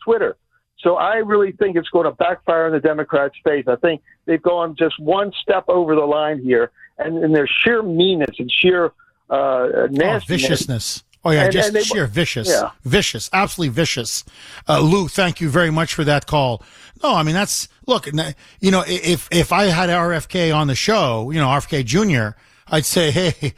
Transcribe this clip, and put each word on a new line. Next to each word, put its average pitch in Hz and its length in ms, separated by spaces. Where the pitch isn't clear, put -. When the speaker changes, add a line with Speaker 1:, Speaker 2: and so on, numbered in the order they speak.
Speaker 1:
Twitter. 208 320
So 175 180
I 196 200
really 208 360
think 190 240
it's 165 140
going 170 160
to 139 60
backfire 170 540
in 160 60
the 156 80
Democrats' 151 640
face. 147 240
I 123 80
think 160 260
they've 165 160
gone 170 340
just 156 220
one 190 420
step 185 280
over 175 260
the 156 100
line 151 380
here, 123 300
and, 165 240
and 156 120
their 143 140
sheer 226 200
meanness 170 560
and 123 120
sheer, 180 360
uh, - 40
Speaker 2:
Oh, 135 560
Speaker 1:
nastiness. 185 340
Speaker 2:
viciousness. - 800
Oh, 170 40
yeah, 151 140
Speaker 1:
And, 190 80
Speaker 2:
just 196 160
Speaker 1:
and 214 80
they 214 60
Speaker 2:
sheer 208 240
vicious. 117 420
Speaker 1:
Yeah. 117 240
Speaker 2:
Vicious, 127 500
absolutely 185 400
vicious. 131 520
Uh, 151 120
Lou, 165 280
thank 180 320
you 165 80
very 165 220
much 156 240
for 160 100
that 143 220
call. 131 360
No, 285 120
I 165 80
mean, 156 120
that's, - 340
look, 247 220
n-, 151 260
you 190 100
know, 190 100
i-, - 80
if, 180 420
if 170 200
I 185 140
had 180 240
R 175 240
F 160 160
K 170 220
on 151 160
the 135 80
show, 131 560
you 160 100
know, 143 80
R 139 100
F - 100
K 143 140
Junior, 127 540
I'd 156 180
say, 165 260
"Hey, 151 480